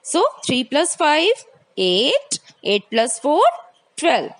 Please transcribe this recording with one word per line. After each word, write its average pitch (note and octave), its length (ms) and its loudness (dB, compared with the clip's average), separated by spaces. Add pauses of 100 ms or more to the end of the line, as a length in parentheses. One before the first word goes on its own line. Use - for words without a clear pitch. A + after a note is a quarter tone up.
So, F4 200 0 (220)
three B3+ 180 -2
plus D#4+ 320 -2
five, E4 360 2 (440)
eight, G3 640 0 (240)
eight G3+ 280 -2
plus A3+ 280 0
four, D4+ 220 2 (540)
twelve. A3+ 440 0